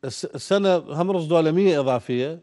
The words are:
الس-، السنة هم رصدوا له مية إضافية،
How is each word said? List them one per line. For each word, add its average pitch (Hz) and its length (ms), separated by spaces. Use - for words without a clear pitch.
الس-، 131 200
السنة 190 520
هم 165 340
رصدوا 170 300
له 156 100
مية 175 280
إضافية، 131 640